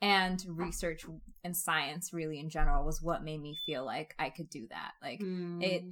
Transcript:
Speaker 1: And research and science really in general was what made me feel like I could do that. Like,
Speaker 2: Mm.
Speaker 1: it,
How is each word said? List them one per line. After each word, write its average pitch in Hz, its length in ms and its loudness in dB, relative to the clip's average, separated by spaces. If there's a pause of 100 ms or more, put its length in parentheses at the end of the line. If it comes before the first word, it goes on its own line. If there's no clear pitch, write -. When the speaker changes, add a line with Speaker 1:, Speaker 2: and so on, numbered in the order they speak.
Speaker 1:
And 185 460 4
research 170 580 -2 (380)
and 175 120 -2
science 156 560 0
really 156 280 -2
in 156 100 -4
general 147 340 8
was 151 160 2
what 165 220 0
made 156 180 -4
me 147 240 -8
feel 139 200 -2
like 135 340 -4
I 139 120 -2
could 156 200 -10
do 113 180 -10
that. - 320 -10
Like, - 200 -8
Speaker 2:
Mm. 180 420 -2
Speaker 1:
it, 180 300 2